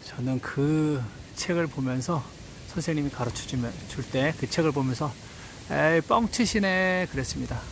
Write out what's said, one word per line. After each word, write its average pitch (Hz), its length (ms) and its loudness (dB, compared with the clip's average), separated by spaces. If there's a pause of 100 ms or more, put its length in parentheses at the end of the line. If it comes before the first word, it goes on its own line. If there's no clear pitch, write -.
저는 127 380 -2
그 151 600 2 (340)
책을 170 320 0
보면서, 131 540 0 (460)
선생님이 151 420 0
가르쳐 135 360 -4
주면, 120 260 -2 (160)
줄 - 220 -6
때 139 280 2
그 135 100 -4
책을 160 240 2
보면서 131 400 0 (580)
에이, 156 320 6
뻥치시네. 185 1080 4
그랬습니다. 131 500 -4 (120)